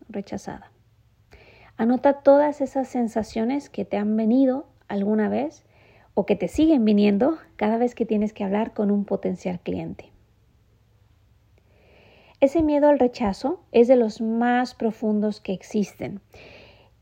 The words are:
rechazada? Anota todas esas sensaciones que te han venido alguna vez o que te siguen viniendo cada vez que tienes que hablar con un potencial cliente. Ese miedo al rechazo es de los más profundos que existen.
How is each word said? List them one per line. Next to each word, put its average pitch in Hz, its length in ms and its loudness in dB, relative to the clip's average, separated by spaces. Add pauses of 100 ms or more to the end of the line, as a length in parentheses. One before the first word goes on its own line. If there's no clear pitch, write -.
rechazada? - 640 -14 (1040)
Anota 254 460 0
todas 285 380 4
esas 262 260 -4
sensaciones 233 840 -4
que 196 160 -8
te - 120 -8
han 208 200 -2
venido 254 520 2 (180)
alguna 208 420 -2
vez 247 360 -6 (500)
o 196 100 0
que 202 120 0
te 180 100 -6
siguen 302 380 2
viniendo 208 540 2 (180)
cada 214 220 0
vez 240 180 -2
que 233 100 -2
tienes 208 260 -2
que 208 120 -8
hablar 208 300 -2
con 202 180 0
un 202 120 0
potencial 185 540 -6
cliente. 180 540 -10 (2250)
Ese 320 220 4
miedo 294 260 4
al 294 100 4
rechazo 247 600 -2 (100)
es 233 160 4
de 254 100 6
los 226 260 0
más 240 520 -2
profundos 214 680 -4
que 196 100 -6
existen. 190 720 -6 (800)